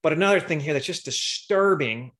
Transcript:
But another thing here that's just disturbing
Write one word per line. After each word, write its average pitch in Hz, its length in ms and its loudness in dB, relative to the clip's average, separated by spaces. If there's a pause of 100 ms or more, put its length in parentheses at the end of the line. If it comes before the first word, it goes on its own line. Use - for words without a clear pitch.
But 160 80 2
another 190 260 4
thing 160 220 -2
here 151 120 -4
that's 139 140 -2
just - 180 -8
disturbing 135 1160 -2